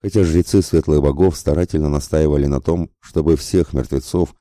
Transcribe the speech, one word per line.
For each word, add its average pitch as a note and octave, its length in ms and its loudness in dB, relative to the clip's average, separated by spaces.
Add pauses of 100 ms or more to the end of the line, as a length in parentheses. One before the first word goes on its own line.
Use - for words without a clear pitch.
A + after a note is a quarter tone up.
Хотя G2+ 220 0
жрецы F2 400 2
светлых D2+ 400 2
богов D#2 340 2
старательно D2+ 520 -2
настаивали D2 580 0
на C#2 120 -2
том, E2+ 300 -4 (120)
чтобы D#2+ 340 0
всех - 380 -2
мертвецов C#2+ 680 -4